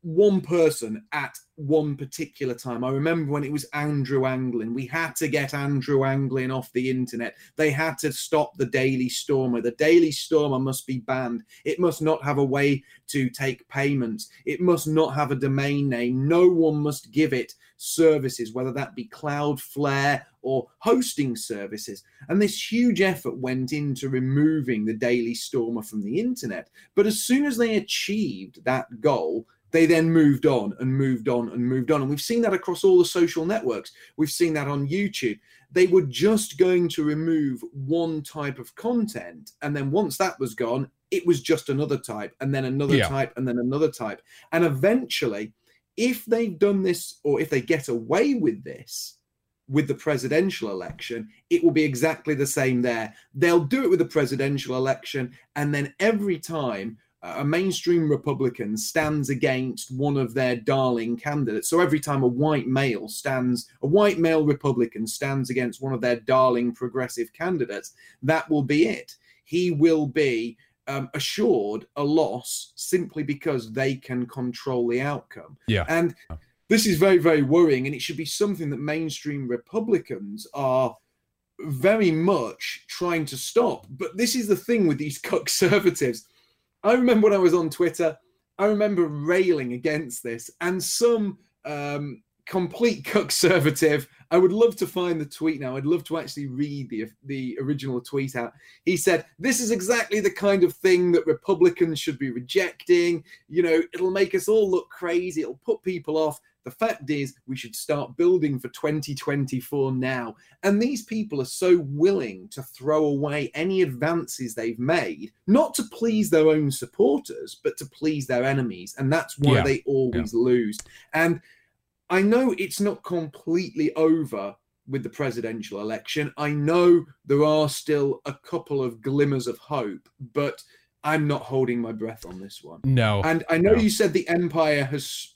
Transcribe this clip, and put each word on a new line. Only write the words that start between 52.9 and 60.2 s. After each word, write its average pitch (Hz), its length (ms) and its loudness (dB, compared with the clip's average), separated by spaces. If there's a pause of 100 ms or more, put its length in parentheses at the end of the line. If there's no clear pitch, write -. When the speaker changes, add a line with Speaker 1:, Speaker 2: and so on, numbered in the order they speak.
Speaker 1:
They'll 170 320 4
do 262 180 0
it 196 60 2
with 175 100 4
the - 60 2
presidential 131 720 -2
election, 131 560 -4 (240)
and 147 180 0
then 143 240 -4
every 202 400 0
time, 113 580 -6 (260)
uh, 87 140 -10
a 139 60 -4
mainstream 170 680 0
Republican 127 680 -2
stands 151 540 -2
against 127 580 -2
one 139 280 0
of 120 180 -2